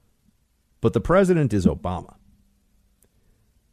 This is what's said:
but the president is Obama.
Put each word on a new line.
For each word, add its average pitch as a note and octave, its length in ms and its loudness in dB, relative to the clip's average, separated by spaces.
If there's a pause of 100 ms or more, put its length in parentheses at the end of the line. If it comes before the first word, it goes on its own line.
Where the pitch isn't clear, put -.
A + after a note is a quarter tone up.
(800)
but A#2 120 0
the - 80 -2
president F3 520 2
is F#2+ 140 0
Obama. E2 500 -4 (1600)